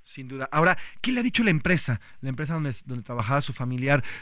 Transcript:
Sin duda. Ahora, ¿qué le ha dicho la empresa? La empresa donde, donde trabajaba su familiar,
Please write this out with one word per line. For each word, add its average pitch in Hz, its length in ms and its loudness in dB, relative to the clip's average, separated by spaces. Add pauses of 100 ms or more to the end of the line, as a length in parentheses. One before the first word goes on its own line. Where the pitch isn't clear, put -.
Sin 131 220 -12
duda. 131 240 -8
Ahora, 165 260 4 (240)
¿qué 254 120 0
le 247 80 2
ha - 20 2
dicho 240 220 4
la 202 60 6
empresa? 156 500 2 (200)
La 135 80 -6
empresa 147 260 -4
donde, 147 200 -2 (120)
donde 123 180 -8
trabajaba 120 360 0
su 139 120 -2
familiar, 131 500 2 (200)